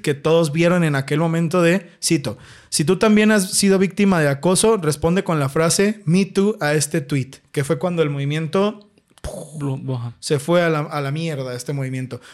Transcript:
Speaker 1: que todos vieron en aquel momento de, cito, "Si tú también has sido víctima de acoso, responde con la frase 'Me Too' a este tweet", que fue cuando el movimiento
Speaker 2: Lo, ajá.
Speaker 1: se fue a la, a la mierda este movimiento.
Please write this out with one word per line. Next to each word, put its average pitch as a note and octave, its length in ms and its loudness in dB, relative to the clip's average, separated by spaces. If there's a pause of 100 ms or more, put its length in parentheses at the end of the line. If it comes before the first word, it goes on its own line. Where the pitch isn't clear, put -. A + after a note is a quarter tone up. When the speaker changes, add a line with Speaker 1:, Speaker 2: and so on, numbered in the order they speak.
Speaker 1:
que D3+ 100 0
todos D#3 400 2
vieron E3+ 300 2
en D3 120 0
aquel C#3 240 -2
momento E3 420 0
de, E3+ 280 2 (120)
cito, C#3 360 -2 (320)
"Si - 160 -2
tú F3+ 140 2
también G#3+ 320 4
has G3+ 200 2
sido G3 280 4
víctima F#3+ 420 2
de D3 80 2
acoso, F3+ 480 2
responde E3 460 0
con D#3+ 160 -2
la C3+ 100 0
frase G3 560 0
'Me F#3 200 2
Too' G3+ 360 0
a D3 120 0
este D#3 280 -2
tweet", C3+ 300 -4 (200)
que D3 120 -2
fue E3 160 -2
cuando F3 240 0
el D3+ 80 -2
movimiento D#3 720 -2 (760)
Speaker 2:
Lo, C3+ 360 -6
ajá. A#2+ 260 -10
Speaker 1:
se D3 180 -2
fue E3+ 240 0
a E3+ 60 2
la, D#3 100 0
a D3 220 -6
la C#3 100 -6
mierda C#3+ 420 -6
este B2 200 -8
movimiento. C3 480 -8 (120)